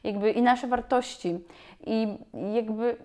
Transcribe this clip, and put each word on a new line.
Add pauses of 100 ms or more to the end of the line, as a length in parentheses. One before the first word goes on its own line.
jakby
i
nasze
wartości. (460)
I (460)
jakby